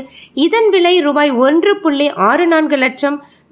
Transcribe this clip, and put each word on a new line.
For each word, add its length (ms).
இதன் 340
விலை 320
ரூபாய் 300
ஒன்று 500
புள்ளி 260
ஆறு 220
நான்கு 300
லட்சம், 420